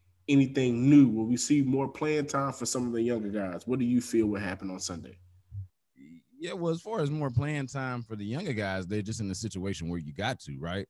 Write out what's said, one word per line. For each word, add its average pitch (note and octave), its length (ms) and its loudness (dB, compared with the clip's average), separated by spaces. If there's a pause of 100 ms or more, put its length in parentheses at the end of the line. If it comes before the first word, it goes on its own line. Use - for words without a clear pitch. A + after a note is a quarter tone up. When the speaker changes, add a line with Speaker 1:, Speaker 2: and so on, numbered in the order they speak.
(280)
Speaker 1:
anything C3 640 4
new? C#3+ 200 12
Will A2 160 0
we A#2+ 120 0
see D3 240 2
more C3+ 260 2
playing D3+ 400 -2
time C#3 260 -2
for B2 120 -6
some B2 220 -2
of A#2 60 -4
the A#2 80 0
younger A2+ 280 -2
guys? G2 380 -6
What B2+ 120 0
do B2 60 2
you A#2+ 160 4
feel A2+ 260 2
will G#2 120 0
happen G2 300 -6
on F#2 100 -8
Sunday? D2+ 380 -10 (1200)
Speaker 2:
Yeah, - 160 -8
well, E3+ 200 0
as E3+ 80 -4
far G#3+ 200 -4
as D3 80 0
more D3 200 -2
playing C#3+ 380 -2
time B2+ 360 -6
for A2+ 120 -10
the G2+ 100 -8
younger C#3+ 280 -4
guys, F#2+ 320 -4
they're G#2 160 -4
just G#2 200 -6
in G2 100 -4
a F#2 40 -4
situation F#2+ 520 -6
where F2 120 -4
you D2 140 -10
got A2 280 -4
to, C#2+ 180 -12
right? F2 300 -6